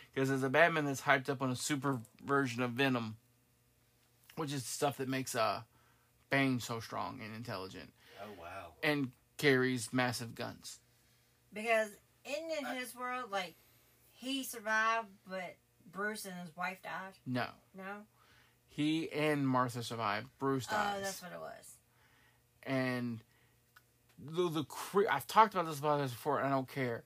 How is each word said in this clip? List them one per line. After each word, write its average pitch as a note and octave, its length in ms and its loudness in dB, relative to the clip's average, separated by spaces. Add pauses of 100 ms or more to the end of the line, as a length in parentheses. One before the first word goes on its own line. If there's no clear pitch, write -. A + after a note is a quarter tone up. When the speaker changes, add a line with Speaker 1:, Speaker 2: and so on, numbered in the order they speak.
(140)
Speaker 1:
'Cause C3+ 160 4
it's C3+ 140 2
a C3+ 60 2
Batman D#3+ 340 6
that's C#3 160 -2
hyped C#3 280 4
up C3+ 140 -2
on C3 80 2
a B2 60 0
super C#3 420 0 (260)
version C3 380 2
of B2 100 0
Venom, A#2 440 2 (1200)
which D3+ 160 -2
is C3+ 120 -4
stuff - 340 0
that C3 100 -2
makes, C3 260 -2
uh, A2 280 2 (680)
Bane C3+ 300 4
so A#2 180 -4
strong G#2+ 420 -6
and G#2+ 140 -10
intelligent. F#2+ 580 -8 (300)
Speaker 2:
Oh, G#2+ 40 -10 (140)
wow. F2+ 320 -12 (100)
Speaker 1:
And C#3+ 280 2 (280)
carries B2+ 540 4
massive B2 440 0
guns. - 420 -10 (760)
Speaker 3:
Because A3 380 2 (340)
in, D#4 320 -6
in C#4+ 80 -4
Speaker 2:
I B3+ 120 -4
Speaker 3:
his B3+ 180 -8
world, B3 380 -6
like, F3+ 240 -4 (560)
he C4 320 -4
survived, A3 640 0 (200)
but F#3 280 -8 (340)
Bruce G#3 340 -4
and F#3+ 120 -8
his F3 200 -12
wife F#3 240 -4
died? F#3 340 -8 (120)
Speaker 1:
No. B2 220 -2 (280)
Speaker 3:
No? G3+ 300 -12 (640)
Speaker 1:
He D#3 420 0
and D3 360 2
Martha B2 360 2
survived. A2+ 460 -2 (100)
Bruce C3+ 300 0
dies. - 280 0
Speaker 3:
Oh, G3 60 -6
that's G3 180 -6
what F3+ 120 -12
it E2 80 -12
was. - 360 -14 (880)
Speaker 1:
And B2 580 -2 (1000)
the, D#3+ 300 0
the D#3 160 0
cre-, - 460 0
I've C#3+ 160 0
talked G#3+ 280 8
about F3 120 0
this D3+ 140 -4
podcast C#3+ 300 2
before, B2 280 0
and A#2 80 2
I C#3 40 2
don't C3+ 180 2
care, B2 380 -2